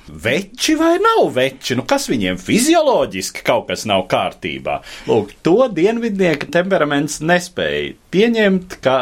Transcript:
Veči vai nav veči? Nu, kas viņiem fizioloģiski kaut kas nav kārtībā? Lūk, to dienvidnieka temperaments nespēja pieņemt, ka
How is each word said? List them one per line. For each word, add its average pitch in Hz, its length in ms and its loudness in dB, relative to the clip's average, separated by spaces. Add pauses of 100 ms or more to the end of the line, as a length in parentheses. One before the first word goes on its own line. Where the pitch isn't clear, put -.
Veči 120 720 -4
vai 330 220 2
nav 415 320 2
veči? 127 460 -2
Nu, - 100 -4
kas 277 240 -2
viņiem 92 280 -2
fizioloģiski 220 1080 0
kaut 120 240 2
kas 90 160 -4
nav 98 220 2
kārtībā? 78 720 -4 (240)
Lūk, 107 380 0
to 220 260 4
dienvidnieka 196 840 0
temperaments 156 720 0
nespēja 87 760 -2 (120)
pieņemt, 202 720 0
ka 131 220 2